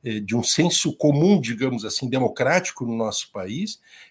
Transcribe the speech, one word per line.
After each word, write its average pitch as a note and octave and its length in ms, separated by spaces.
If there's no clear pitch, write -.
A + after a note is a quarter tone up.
eh, G#2+ 140
de G#2 160
um A#2+ 80
senso - 540
comum, D#3 440
digamos A#2+ 440
assim, A#2 240
democrático C3 760
no A#2 120
nosso A2 340
país, A2+ 500